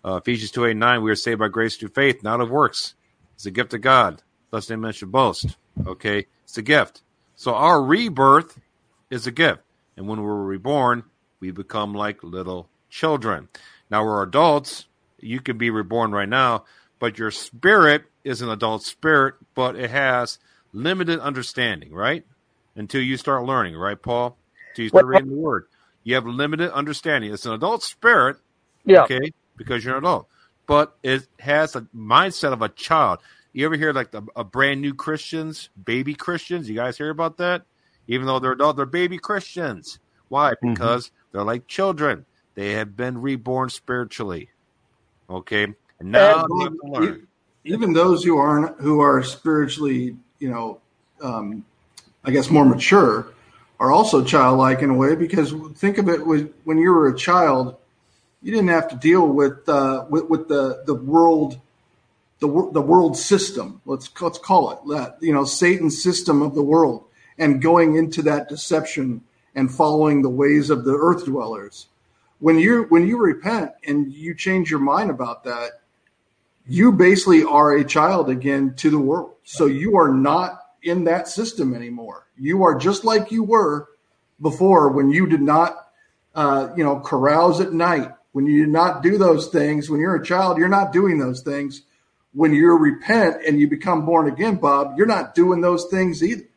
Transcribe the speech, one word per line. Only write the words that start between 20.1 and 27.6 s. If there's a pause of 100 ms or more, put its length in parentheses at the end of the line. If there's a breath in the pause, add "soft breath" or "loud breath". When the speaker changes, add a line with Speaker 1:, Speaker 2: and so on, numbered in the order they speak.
Speaker 1:
limited
understanding,
right? (520)
Until
you
start
learning,
right,
Paul? (340 loud breath)
Until
you
start
Speaker 2:
Well,
Speaker 1:
reading
the
Word. (380)
You
have
limited
understanding.
It's
an
adult